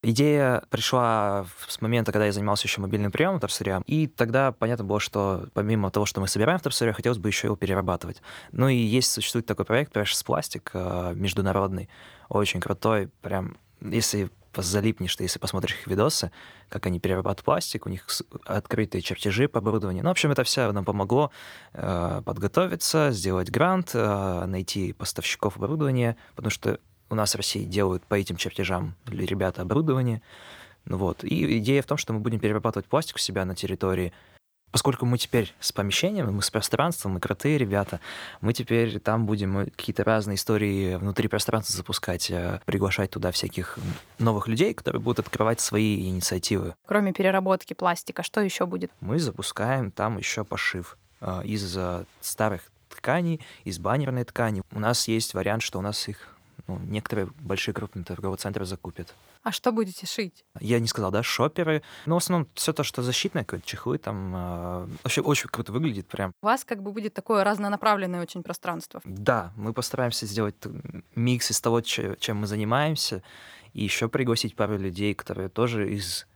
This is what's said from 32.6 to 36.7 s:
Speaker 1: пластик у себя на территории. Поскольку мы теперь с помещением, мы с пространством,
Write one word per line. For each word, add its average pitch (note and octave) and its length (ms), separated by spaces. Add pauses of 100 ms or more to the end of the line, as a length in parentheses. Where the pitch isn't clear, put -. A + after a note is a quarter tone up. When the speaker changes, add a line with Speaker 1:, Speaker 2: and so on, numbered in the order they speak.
Speaker 1:
пластик - 300
у - 20
себя F#2+ 260
на F#2 120
территории. F#2 560 (580)
Поскольку - 360
мы A#2+ 120
теперь - 400
с - 140
помещением, A#2 600
мы G2+ 80
с - 100
пространством, A#2+ 640